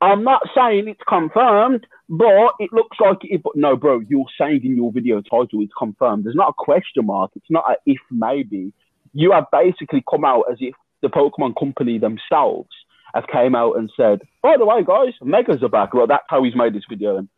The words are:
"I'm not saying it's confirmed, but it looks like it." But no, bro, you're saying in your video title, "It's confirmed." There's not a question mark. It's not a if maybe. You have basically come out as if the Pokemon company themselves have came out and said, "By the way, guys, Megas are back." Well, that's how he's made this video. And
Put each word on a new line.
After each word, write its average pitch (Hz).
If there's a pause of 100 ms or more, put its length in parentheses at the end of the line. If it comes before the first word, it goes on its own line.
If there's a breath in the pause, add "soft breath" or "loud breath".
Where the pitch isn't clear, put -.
"I'm 202
not 262 (120)
saying 220
it's 208
confirmed, 220 (220 soft breath)
but 202
it 208
looks 226
like 196
it." 185
But -
no, 143
bro, 131
you're 135 (140)
saying 143
in 131
your 120
video 117
title, 117
"It's 107
confirmed." 107
There's 117
not 185
a 143
question 143
mark. 98
It's -
not 160
a 120 (100)
if 139 (120)
maybe. 113 (400)
You 160
have 143
basically 156
come 151
out 127
as 127
if 127 (280)
the 135
Pokemon 143
company 123
themselves 113 (440 soft breath)
have -
came 127
out 117
and 113
said, 104 (200)
"By 302
the 233
way, 214
guys, 233 (100)
Megas 160
are 127
back." 104
Well, 117
that's 143
how 139
he's 120
made 117
this 101
video. 104
And 95